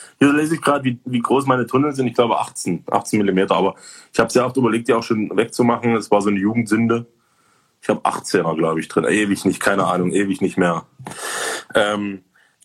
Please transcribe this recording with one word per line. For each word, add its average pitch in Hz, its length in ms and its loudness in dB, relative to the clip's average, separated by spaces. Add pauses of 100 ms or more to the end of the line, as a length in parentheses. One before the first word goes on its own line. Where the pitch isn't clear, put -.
(200)
Hier 143 120 6
lese 151 220 0
ich 151 60 -4
grad, 143 240 0
wie, 123 200 -2
wie 127 140 -4
groß 127 280 0
meine 127 200 2
Tunnel 139 280 0
sind. 131 120 -2
Ich 117 80 -4
glaube 110 240 2
achtzehn, - 500 -6
achtzehn - 300 -2
Millimeter. 98 380 2
Aber 92 180 0 (380)
ich - 80 2
hab 117 100 2
sehr 123 160 2
oft 127 100 -8
überlegt, 117 300 0
die 131 60 2
auch 113 100 2
schon 107 340 -2
wegzumachen. 117 600 0
Es 104 160 -4
war 101 100 4
so 101 60 0
eine 101 100 2
Jugendsünde. 117 680 0 (760)
Ich - 60 -2
hab - 180 -2
achtzehner, 82 480 0
glaub 80 240 0
ich, 80 80 -4
drin. - 180 0
Ewig 101 400 0
nicht, 90 140 0
keine 98 280 0
Ahnung, 90 260 0
ewig 98 300 -2
nicht 90 160 -2
mehr. 85 280 0 (880)
Ähm, 101 480 0 (420)